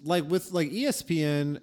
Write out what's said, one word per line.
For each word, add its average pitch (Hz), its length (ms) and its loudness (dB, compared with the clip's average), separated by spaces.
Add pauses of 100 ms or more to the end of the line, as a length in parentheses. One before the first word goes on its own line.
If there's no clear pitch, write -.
like, 160 240 0
with, 180 260 -2
like, 165 180 0
E 240 160 -2
S - 160 0
P 165 200 0
N 147 400 0